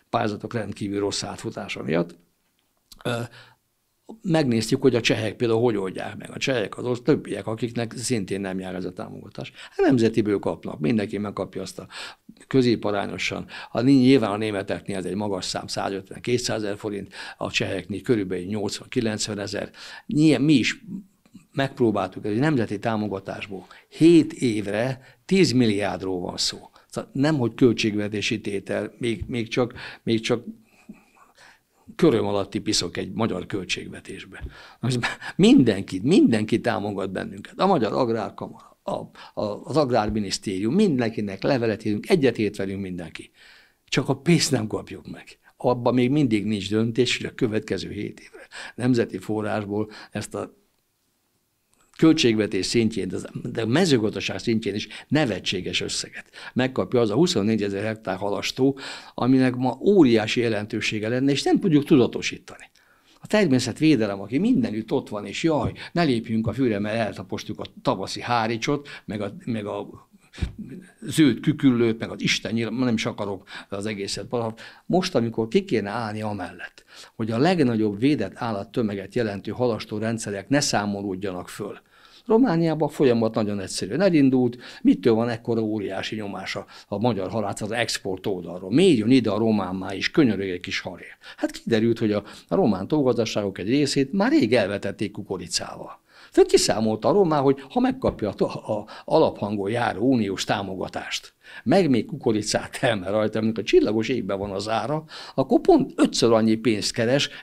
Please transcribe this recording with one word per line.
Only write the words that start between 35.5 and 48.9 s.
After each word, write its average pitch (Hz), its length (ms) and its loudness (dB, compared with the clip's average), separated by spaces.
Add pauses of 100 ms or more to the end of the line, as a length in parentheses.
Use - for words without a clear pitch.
mindenki 117 580 4
támogat 101 520 -2
bennünket. 95 440 -10
A 180 100 2
Magyar 131 260 2
Agrárkamara, 113 880 -4
a, - 80 -8 (500)
a, 104 240 -4
az 127 120 -4
Agrárminisztérium, 107 1000 0
mindenkinek 120 680 0
levelet 117 420 0
írunk, 104 240 -2
egyetért 120 480 2
velünk 98 240 -6
mindenki. 87 500 -10 (580)
Csak - 200 0
a 135 80 0
pénzt - 340 4
nem 117 160 0
kapjuk 92 440 -8
meg. - 280 -18 (180)
Abban 123 380 2
még 123 160 4
mindig 123 340 2
nincs 98 260 -2
döntés, 117 460 2
hogy - 100 -6
a - 80 -12
következő 107 560 -4
hét 104 300 -10
évre - 260 -20 (280)
nemzeti 117 440 0